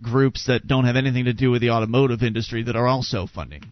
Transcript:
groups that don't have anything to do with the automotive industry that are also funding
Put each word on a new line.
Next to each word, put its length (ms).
groups 420
that 220
don't 180
have 100
anything 300
to 80
do 160
with 120
the 100
automotive 500
industry 440
that 100
are 100
also 400
funding 460